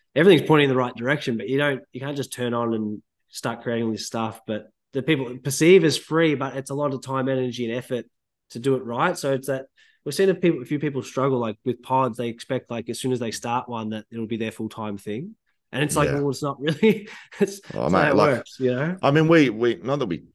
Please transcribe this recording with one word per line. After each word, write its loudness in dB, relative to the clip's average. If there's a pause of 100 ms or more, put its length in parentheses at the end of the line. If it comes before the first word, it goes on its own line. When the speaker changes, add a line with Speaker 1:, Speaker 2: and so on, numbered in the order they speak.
(140)
Speaker 1:
everything's 8
pointing 6
in 4
the 2
right -2
direction, -2
but -6
you 0
don't, 0 (120)
you -12
can't -6
just -6
turn -4
on 0
and -4 (280)
start -8
creating -2
all -2
this -8
stuff. -6
But -6 (260)
the -4
people -2
perceive 6
as 2
free, 0
but -6
it's -8
a -6
lot -2
of -8
time, -2
energy, -2
and -4
effort -6 (440)
to -12
do 0
it -4
right. -2
So -2
it's -2
that -4 (360)
we've -8
seen 2
a, 2
people, 0
a -12
few -2
people -4
struggle, 0
like, -4
with -4
pods. 0
They -4
expect, -6
like, -6
as -8
soon -2
as 0
they -4
start -4
one, -6
that -8
it'll -6
be -4
their -4
full-time -8
thing. -10 (380)
And -2
it's -2
like, 2
Speaker 2:
Yeah. -2
Speaker 1:
well, -2
it's -8
not -4
really, 2 (160)
<laughs> -14
it's, -2 (120)
Speaker 2:
Oh, -2
Speaker 1:
it's 2
Speaker 2:
mate, 6
Speaker 1:
not 6
how 4
it 4
Speaker 2:
like, 6
Speaker 1:
works, -4
you 0
know? -4
Speaker 2:
I 4
mean, 6
we, 8
we, 2
not -2
that -2
we -6 (120)